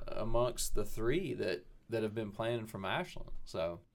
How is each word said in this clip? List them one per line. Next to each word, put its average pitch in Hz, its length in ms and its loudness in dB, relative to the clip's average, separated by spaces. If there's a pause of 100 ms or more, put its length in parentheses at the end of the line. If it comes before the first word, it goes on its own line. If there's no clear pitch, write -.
amongst 117 680 2
the 104 100 6
three 131 500 0
that, 98 300 0 (260)
that 110 120 2
have 107 120 -2
been 107 180 -2
planning 113 340 -2
from 101 180 -8
Ashland. 143 460 -2 (140)
So. 85 360 -2 (140)